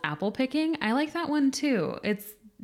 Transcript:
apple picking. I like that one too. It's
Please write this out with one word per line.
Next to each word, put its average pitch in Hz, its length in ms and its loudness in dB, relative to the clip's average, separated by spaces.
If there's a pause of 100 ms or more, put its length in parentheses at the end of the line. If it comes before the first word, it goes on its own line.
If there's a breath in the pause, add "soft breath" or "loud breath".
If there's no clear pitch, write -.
apple 151 260 -2
picking. 294 520 0
I 214 100 2
like 302 220 0
that 339 160 -2
one 285 200 4
too. 262 540 0
It's 208 220 -2 (380)